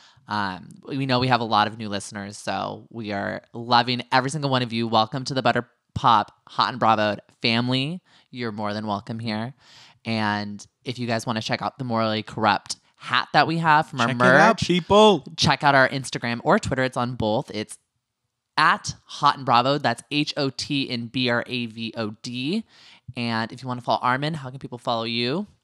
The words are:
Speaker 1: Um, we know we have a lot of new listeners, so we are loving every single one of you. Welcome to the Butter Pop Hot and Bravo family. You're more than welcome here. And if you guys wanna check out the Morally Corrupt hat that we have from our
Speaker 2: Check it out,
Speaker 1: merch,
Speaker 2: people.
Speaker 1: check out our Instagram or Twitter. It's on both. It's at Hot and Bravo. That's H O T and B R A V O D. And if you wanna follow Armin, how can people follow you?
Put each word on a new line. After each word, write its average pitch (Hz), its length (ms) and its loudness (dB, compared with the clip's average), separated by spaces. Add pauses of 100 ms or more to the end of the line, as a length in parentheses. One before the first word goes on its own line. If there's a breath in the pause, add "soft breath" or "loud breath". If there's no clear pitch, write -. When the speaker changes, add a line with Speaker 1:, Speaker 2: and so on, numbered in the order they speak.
(280 soft breath)
Speaker 1:
Um, 101 420 -6 (140)
we 139 220 -6
know 127 140 2
we 127 80 0
have 123 140 4
a 117 40 -2
lot 107 220 4
of 107 100 -10
new 110 120 -8
listeners, 101 480 -8
so 101 520 -6
we 107 220 -8
are 98 320 -6 (100)
loving 120 580 0
every 131 200 2
single 143 180 -4
one 127 140 0
of 117 100 -6
you. 117 140 0
Welcome 113 380 0
to 143 80 -8
the 131 100 -2
Butter 120 260 0 (240)
Pop 110 380 4 (160)
Hot 104 220 0
and 123 100 -6
Bravo 107 380 2 (240)
family. 127 600 -2 (300 soft breath)
You're 120 220 -8
more 104 200 -4
than 107 140 -6
welcome 107 320 -6
here. 113 340 -6 (520 soft breath)
And 104 600 -4 (200)
if 123 120 -8
you 120 100 -6
guys 113 180 -2
wanna 110 160 -2
check 113 200 -4
out 101 160 -6
the 131 60 -8
Morally 113 400 -2
Corrupt - 540 0 (180)
hat - 380 -2
that 151 140 6
we 165 100 -2
have 156 300 4
from 135 140 -2
our 117 60 4
Speaker 2:
Check 131 80 -2
it 120 60 0
out, 135 260 8 (140)
Speaker 1:
merch, - 60 -4
Speaker 2:
people. 190 580 6 (120)
Speaker 1:
check 147 260 2
out 143 120 6
our 131 140 6
Instagram 123 540 -6
or 170 140 4
Twitter. 131 260 -2
It's 131 140 -4
on 123 180 -2
both. 110 380 -2
It's 104 240 -10 (800)
at 170 380 2 (100)
Hot - 320 2
and 135 80 -12
Bravo. 127 320 4
That's 131 340 -2
H 147 260 -2
O 143 140 0
T - 380 -4
and 117 220 -6
B 127 180 0
R 120 180 0
A 120 180 -6
V 113 320 -10
O 110 140 -4 (100)
D. 131 420 -4 (540 loud breath)
And 113 340 -4
if 127 100 -18
you 131 60 -12
wanna 123 140 -8
follow 120 200 0
Armin, 139 340 -2
how 135 140 -12
can 135 100 -14
people 127 180 -12
follow 117 260 -4
you? 120 440 -2 (160)